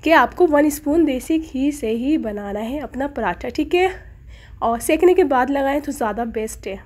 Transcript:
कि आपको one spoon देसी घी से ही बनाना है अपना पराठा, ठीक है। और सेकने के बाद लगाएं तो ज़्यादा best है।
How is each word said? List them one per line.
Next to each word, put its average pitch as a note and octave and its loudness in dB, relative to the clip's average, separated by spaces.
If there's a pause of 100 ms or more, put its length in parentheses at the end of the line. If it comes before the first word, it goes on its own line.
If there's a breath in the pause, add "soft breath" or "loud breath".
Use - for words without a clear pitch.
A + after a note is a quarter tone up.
कि D4+ 4
आपको D4 4
one D4 4
spoon D4 0
देसी C#4+ 0
घी C#4+ -2
से A#3+ -4
ही B3+ 0
बनाना G#3 -6
है A#3 -6
अपना C4 -6
पराठा, A#3 -4
ठीक D4+ -4
है। F#4 4 (720 soft breath)
और A#3 0
सेकने E4 4
के F4+ 4
बाद C4 2
लगाएं C#4 0
तो D4 -8
ज़्यादा A3+ -4
best A3 -8
है। G3 -10